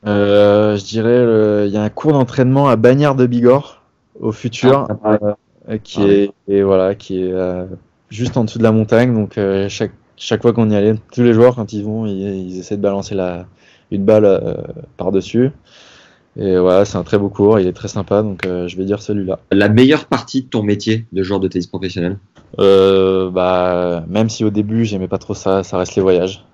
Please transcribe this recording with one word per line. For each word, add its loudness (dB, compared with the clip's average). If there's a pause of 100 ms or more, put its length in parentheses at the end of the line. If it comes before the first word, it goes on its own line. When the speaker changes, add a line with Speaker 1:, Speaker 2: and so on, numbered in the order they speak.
Speaker 1:
Euh, 4
je -8
dirais, -2
euh, 2
il -4
y -4
a -2
un -2
cours -2
d'entraînement 2
à 4
Bagnères 4
de 2
Bigorre, 0 (380)
au -4
Futur, 0
Speaker 2:
Ah, -6
ah, 0
ouais. 0 (360)
Speaker 1:
euh, -6
qui -10
Speaker 2:
Ah, 2
Speaker 1:
est, 4
Speaker 2:
ouais. 2 (160)
Speaker 1:
et 2
voilà, 2
qui -8
est, -4
euh, -6 (420)
juste -6
en 0
dessous -8
de 0
la 4
montagne. 2
Donc, -4
euh, -2
chaque, -6 (240)
chaque -4
fois 2
qu'on 2
y 2
allait, 2 (180)
tous -2
les 4
joueurs, 6
quand -8
ils -6
vont, -6
ils, -8
ils -10
essaient -8
de -4
balancer -4
la, -6 (460)
une -4
balle, 4
euh, 2 (420)
par-dessus. -2 (880)
Et 0
voilà, 4
c'est -6
un -4
très -2
beau -2
cours, 4
il 0
est -2
très -12
sympa, -2
donc, -6
euh, -6
je -12
vais -6
dire -4
celui-là. -6 (140)
Speaker 2:
La 4
meilleure 4
partie -6
de -16
ton -4
métier -4
de -4
joueur -4
de -2
tennis -4
professionnel ? -6 (400)
Speaker 1:
Euh, 4
bah, -2
même -2
si -6
au 2
début -2
j'aimais -6
pas -4
trop -10
ça, -2
ça -6
reste -4
les 0
voyages. 0